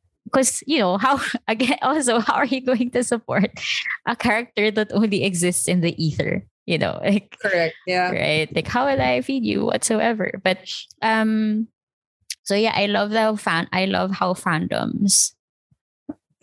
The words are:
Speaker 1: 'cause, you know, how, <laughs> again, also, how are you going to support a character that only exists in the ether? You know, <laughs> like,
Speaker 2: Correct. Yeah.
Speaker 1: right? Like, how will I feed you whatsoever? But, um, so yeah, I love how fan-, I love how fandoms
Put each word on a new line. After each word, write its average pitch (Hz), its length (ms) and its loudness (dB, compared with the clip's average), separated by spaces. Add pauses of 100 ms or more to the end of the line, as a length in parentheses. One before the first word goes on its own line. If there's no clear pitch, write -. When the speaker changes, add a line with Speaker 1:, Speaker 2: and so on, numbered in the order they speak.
(320)
Speaker 1:
'cause, 262 340 2
you 302 120 2
know, 190 200 2
how, 262 220 2 (140)
<laughs> - 140 -10
again, 233 340 0
also, 254 360 2
how - 160 0
are 285 160 2
you 262 160 -2
going 247 320 0
to 240 60 0
support 208 460 -2 (560)
a 240 100 -2
character 220 560 -2
that 208 200 -2
only 208 300 2
exists 175 460 0
in 180 120 2
the 165 220 2
ether? - 440 -2 (200)
You 160 120 0
know, - 220 -2
<laughs> - 40 -4
like, - 360 0
Speaker 2:
Correct. 170 360 0 (100)
Yeah. 180 240 0
Speaker 1:
right? 151 420 0
Like, 160 140 -2
how 247 240 0
will 269 100 2
I 254 220 2
feed 269 220 -2
you 208 200 0
whatsoever? 220 800 0
But, 185 240 -2 (340)
um, 220 680 0 (760)
so 196 140 -2
yeah, 220 180 0
I 202 120 0
love 208 260 0
how 220 240 2
fan-, 170 360 0
I 185 140 0
love 190 240 0
how 185 240 -2
fandoms - 1000 0 (1120)